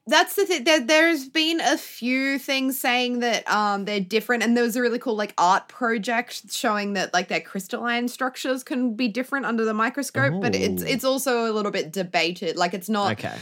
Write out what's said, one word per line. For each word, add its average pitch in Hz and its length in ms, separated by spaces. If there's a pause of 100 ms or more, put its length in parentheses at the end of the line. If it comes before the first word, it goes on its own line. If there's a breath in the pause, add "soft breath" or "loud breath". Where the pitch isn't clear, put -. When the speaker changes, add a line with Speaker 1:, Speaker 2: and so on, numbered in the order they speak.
Speaker 1:
that's 320 300
the 392 100
thing. 339 160
There, 311 160
there's 311 500
been 320 320
a 277 160
few 269 640
things 269 400
saying 247 400
that, 233 340
um, 202 320
they're 208 140
different, 220 460
and 233 120
there 240 60
was 233 140
a 262 40
really 240 200
cool, 240 160
like, 208 220
art 185 280
project 233 840
showing 208 400
that, 185 200
like, 180 140
their 165 140
crystalline 233 680
structures 254 560
can 247 320
be 247 140
different 254 380
under 226 180
the 220 100
microscope, 254 680
but 220 140
it's, 175 300
Speaker 2:
Ooh. - 20
Speaker 1:
it's 262 180
also 254 460
a - 20
little 208 200
bit 160 200
debated. 175 600
Like, 175 200
it's 190 140
not, 208 260
Speaker 2:
Okay. 85 280